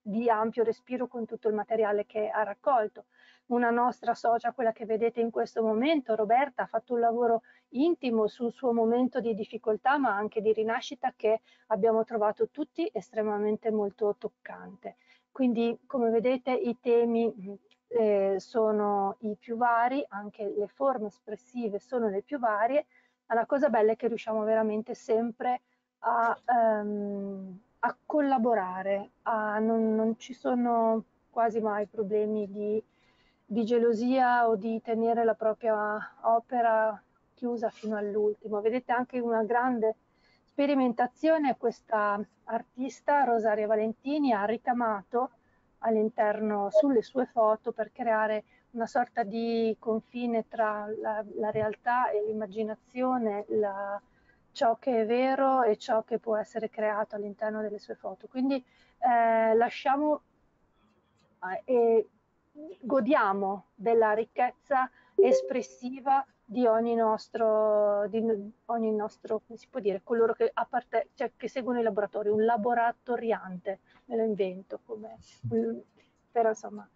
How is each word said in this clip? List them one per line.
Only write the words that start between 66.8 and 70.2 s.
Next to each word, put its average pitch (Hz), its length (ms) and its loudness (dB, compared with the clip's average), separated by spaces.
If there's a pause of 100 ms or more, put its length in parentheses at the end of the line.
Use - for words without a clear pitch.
nostro, 214 1120 2
di 220 140 -2
n-, 214 300 -2 (140)
ogni 226 260 -2
nostro, 214 540 -4
come 226 120 -18
si - 100 -20
può 262 120 -10
dire, 196 240 -2
coloro 226 300 2